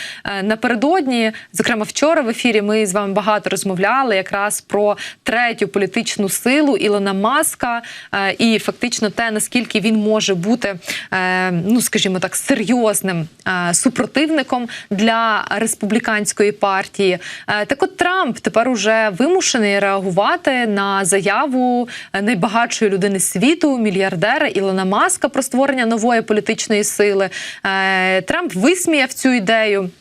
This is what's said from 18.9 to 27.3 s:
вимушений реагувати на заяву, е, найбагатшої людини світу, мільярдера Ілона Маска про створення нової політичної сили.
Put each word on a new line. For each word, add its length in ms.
вимушений 600
реагувати 880
на 380
заяву, 840
е, 80
найбагатшої 680
людини 280
світу, 580
мільярдера 680
Ілона 380
Маска 440
про 140
створення 420
нової 360
політичної 640
сили. 460